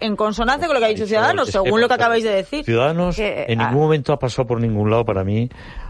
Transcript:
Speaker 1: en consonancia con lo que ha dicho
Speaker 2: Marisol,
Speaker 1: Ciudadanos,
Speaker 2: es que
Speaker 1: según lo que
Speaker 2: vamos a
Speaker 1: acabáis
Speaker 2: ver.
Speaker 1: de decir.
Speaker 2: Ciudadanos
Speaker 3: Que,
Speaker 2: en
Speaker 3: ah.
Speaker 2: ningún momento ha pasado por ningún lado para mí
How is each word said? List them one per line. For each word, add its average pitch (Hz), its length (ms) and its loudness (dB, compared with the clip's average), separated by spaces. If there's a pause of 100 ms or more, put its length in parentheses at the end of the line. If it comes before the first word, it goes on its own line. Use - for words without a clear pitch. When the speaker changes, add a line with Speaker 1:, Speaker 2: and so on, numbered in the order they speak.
Speaker 1:
en 214 160 -2
consonancia 233 500 0
con 302 60 0
lo 262 80 2
que 226 60 4
ha - 20 2
dicho 214 140 -2
Speaker 2:
Marisol, 214 160 0
Speaker 1:
Ciudadanos, 294 300 2
Speaker 2:
es 202 60 -2
que 190 80 2
Speaker 1:
según 202 160 2
lo 233 80 4
que 247 60 0
Speaker 2:
vamos 240 80 2
a 240 40 4
Speaker 1:
acabáis 233 200 2
Speaker 2:
ver. 214 80 0
Speaker 1:
de 190 40 2
decir. 277 280 -4
Speaker 2:
Ciudadanos 165 500 2
Speaker 3:
Que, 208 320 -4
Speaker 2:
en 117 140 0
Speaker 3:
ah. 139 80 0
Speaker 2:
ningún 139 140 2
momento 156 300 2
ha 139 60 -2
pasado 127 280 -2
por 117 120 0
ningún 107 300 0
lado 113 160 2
para 95 180 0
mí 110 260 -2 (400)